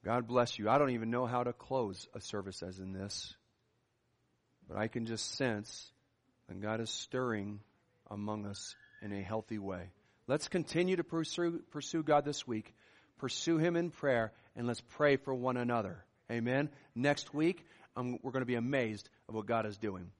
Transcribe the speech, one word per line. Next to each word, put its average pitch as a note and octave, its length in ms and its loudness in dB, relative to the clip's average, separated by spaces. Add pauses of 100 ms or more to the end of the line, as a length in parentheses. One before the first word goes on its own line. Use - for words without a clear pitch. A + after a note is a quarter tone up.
God A#2 220 0
bless A#2+ 320 4
you. G#2 100 2
I B2+ 80 8
don't C#3+ 140 6
even A2+ 180 0
know B2 160 2
how B2 180 0
to B2 100 0
close A#2+ 600 -4
a A2 80 -10
service G2 400 -6
as F#2 180 -8
in F#2+ 140 -8
this, G2 400 -8 (1300)
but - 100 -8
I A2 100 -2
can A2+ 180 -4
just A2+ 300 -6
sense A2+ 560 -4 (560)
that F#2 140 -12
God G#2+ 180 -2
is A2+ 100 -6
stirring G#2+ 720 -4 (520)
among G#2 340 -4
us - 300 -10 (260)
in G#2 100 -8
a G2+ 120 -4
healthy A2 340 -6
way. F#2+ 320 -6 (380)
Let's D3 220 0
continue F3+ 480 2
to F3 60 -2
pursue, E3+ 580 -2 (100)
pursue D#3 320 -4
God D3 220 6
this D3 200 -4
week. A2 300 -4 (420)
Pursue D#3+ 400 0
him E3+ 180 4
in E3+ 140 2
prayer, A#2+ 440 2 (220)
and A#2+ 120 -2
let's A#2 140 -2
pray C#3+ 360 4
for C3+ 160 -2
one B2 240 0
another. A2+ 460 0 (280)
Amen. B2+ 380 2 (240)
Next C#3 400 2
week, D#3+ 320 2 (320)
um, B2 240 -4
we're B2+ 100 -6
gonna B2+ 140 0
be B2 100 2
amazed A#2 540 0 (180)
at A2 80 -8
what G#2 120 -2
God A2+ 180 2
is G2+ 120 -6
doing. F#2+ 420 -6